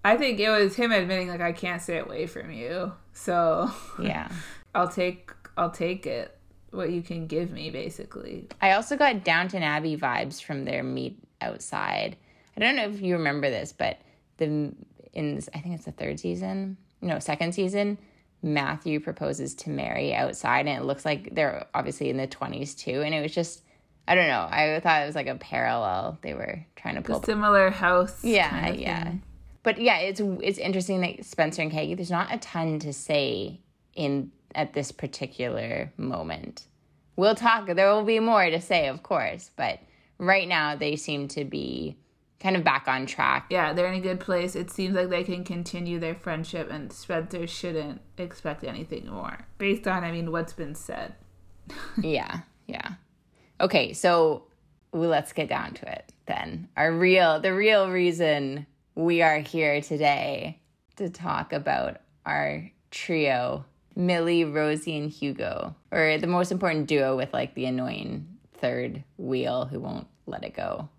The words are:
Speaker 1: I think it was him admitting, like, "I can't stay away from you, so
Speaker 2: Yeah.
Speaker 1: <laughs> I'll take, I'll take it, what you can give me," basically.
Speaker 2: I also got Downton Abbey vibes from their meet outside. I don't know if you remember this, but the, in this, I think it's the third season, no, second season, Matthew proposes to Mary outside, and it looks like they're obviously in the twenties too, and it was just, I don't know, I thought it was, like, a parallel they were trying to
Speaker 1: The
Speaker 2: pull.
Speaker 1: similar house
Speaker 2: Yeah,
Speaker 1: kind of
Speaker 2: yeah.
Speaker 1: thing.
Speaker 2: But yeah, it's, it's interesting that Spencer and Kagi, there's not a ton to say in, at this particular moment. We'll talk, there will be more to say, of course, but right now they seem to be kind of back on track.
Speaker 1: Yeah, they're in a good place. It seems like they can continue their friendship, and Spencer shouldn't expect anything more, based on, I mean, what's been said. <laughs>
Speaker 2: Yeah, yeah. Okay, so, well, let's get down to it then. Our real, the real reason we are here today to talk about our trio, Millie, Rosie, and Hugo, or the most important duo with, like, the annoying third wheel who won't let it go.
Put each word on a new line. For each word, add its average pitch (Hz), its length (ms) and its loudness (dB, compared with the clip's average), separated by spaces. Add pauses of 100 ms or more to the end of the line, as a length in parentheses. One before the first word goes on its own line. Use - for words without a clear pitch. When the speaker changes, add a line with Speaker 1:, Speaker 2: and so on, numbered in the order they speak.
Speaker 1:
I 214 120 8
think 220 220 2
it 214 100 4
was 202 260 6
him 240 160 2
admitting, 185 380 2
like, 175 100 -6
"I 170 140 0
can't 175 280 -2
stay 170 180 -2
away - 260 -4
from - 260 -10
you, 165 400 -6 (220)
so 170 560 4 (320)
Speaker 2:
Yeah. - 260 -2 (240)
Speaker 1:
<laughs> - 240 -10
I'll 180 140 4
take, 180 420 -2 (240)
I'll 170 160 2
take 180 360 -2
it, 120 280 -6 (360)
what 180 200 -4
you 175 100 -2
can 165 260 -6
give 170 240 -2
me," 151 180 -8
basically. - 800 -10 (140)
Speaker 2:
I 196 120 8
also 226 240 2
got 254 260 4
Downton 180 400 2
Abbey 151 320 0
vibes 135 460 -2
from 139 240 -6
their 139 180 -2
meet 131 360 -6 (200)
outside. 52 760 -4 (400)
I - 20 -10
don't 247 160 4
know 226 140 0
if 208 120 -8
you 180 140 2
remember 147 340 0
this, 92 220 -4
but - 280 -2 (380)
the, 151 360 0 (400)
in 147 220 -4
this, - 180 -8
I 160 60 -8
think 175 160 -6
it's 156 100 -12
the 156 60 -10
third 151 280 -6
season, 190 580 -4 (240)
no, 170 180 -2
second 170 340 -2
season, 202 440 0 (440)
Matthew 151 580 0
proposes 151 560 -4
to - 140 -12
Mary 139 440 -2
outside, 131 540 0
and 131 140 -4
it 131 40 -4
looks 139 200 -4
like 147 280 -4
they're - 400 0
obviously 139 360 -4
in 131 80 -2
the 135 100 -2
twenties 135 480 -8
too, - 280 -4
and 151 120 -2
it 151 60 0
was 156 120 -4
just, - 280 -4 (440)
I 175 100 4
don't 180 120 6
know, 107 240 2
I 156 300 2
thought 160 200 6
it 143 40 0
was, 151 100 -6
like, 135 120 -2
a 131 80 -4
parallel 120 880 -2
they 73 100 -6
were - 320 -8 (100)
trying - 200 -8
to - 60 -6
Speaker 1:
The - 60 -8
Speaker 2:
pull. - 160 -2
Speaker 1:
similar 208 460 6
house 180 520 4
Speaker 2:
Yeah, 202 280 4
Speaker 1:
kind - 260 -2
of - 60 -8
Speaker 2:
yeah. - 240 -4
Speaker 1:
thing. 170 160 -6 (420)
Speaker 2:
But - 160 2
yeah, 226 200 6
it's, 190 200 -2
it's 196 400 0
interesting 190 400 0
that - 240 -4
Spencer 160 380 0
and 156 100 -2
Kagi, 156 240 -2
there's 180 160 -6
not 175 220 0
a 233 40 -4
ton 165 420 -2
to 147 120 -6
say 135 680 -2 (340)
in, 139 340 -2 (260)
at 151 180 -2
this 143 180 -4
particular 123 1040 -6
moment. - 720 -8 (480)
We'll 208 200 6
talk, 226 320 2
there 190 260 6
will 214 100 4
be 220 160 4
more 220 300 6
to 160 100 2
say, 170 300 2
of 131 140 -8
course, - 520 -2
but 117 240 -4 (380)
right 180 320 2
now 151 260 2
they 147 220 -2
seem 143 320 -4
to 147 160 -4
be 139 500 -6 (460)
kind 190 160 4
of 165 80 2
back 139 240 2
on 131 160 0
track. 131 440 0
Speaker 1:
Yeah, 165 220 2
they're 175 160 2
in 185 60 0
a 185 80 -2
good 185 180 -2
place. 180 340 0
It 175 160 -6
seems 190 260 -2
like 180 120 2
they 180 160 0
can 180 220 -4
continue 175 520 -4
their 165 180 -2
friendship, 165 540 -6
and 147 220 -10
Spencer 170 560 -4
shouldn't 156 540 -6 (160)
expect 175 480 -8
anything 147 440 -8
more, - 380 -10 (120)
based 202 280 0
on, 185 160 0
I 165 80 -4
mean, 165 180 -4
what's 165 220 -2
been 156 240 -8
said. - 380 -10 (560)
<laughs> - 320 -6
Speaker 2:
Yeah, 160 400 -2 (260)
yeah. - 280 -8 (640)
Okay, 165 320 4
so, 165 500 4 (480)
well, 165 180 0
let's 156 220 2
get 156 160 -2
down - 280 -4
to - 160 -12
it - 200 -12 (140)
then. - 500 -6
Our 156 160 2
real, 175 480 6
the 185 140 2
real 202 360 6
reason 156 760 2 (300)
we 170 260 4
are 156 180 6
here 147 420 2
today 147 800 0 (380)
to 185 120 -4
talk 170 440 -4
about 147 440 -2 (280)
our 151 440 -2 (220)
trio, 139 720 0 (300)
Millie, 170 480 4
Rosie, 151 540 0
and 147 120 -4
Hugo, - 680 -4 (160)
or 156 260 4
the 160 100 0
most 180 240 2
important 170 360 0
duo 135 280 4
with, 131 180 -2
like, 127 220 -2
the 127 100 -2
annoying 127 640 -4 (280)
third 123 480 -4 (140)
wheel 127 480 -2
who 131 140 -6
won't - 280 -8 (180)
let - 180 -8
it - 120 -10
go. 50 440 -6